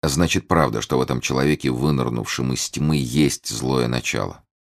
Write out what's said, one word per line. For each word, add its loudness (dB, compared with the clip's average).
Значит, 0
правда, 2
что 0
в 2
этом -2
человеке, 0
вынырнувшем -2
из -4
тьмы, 0
есть 0
злое 0
начало. -4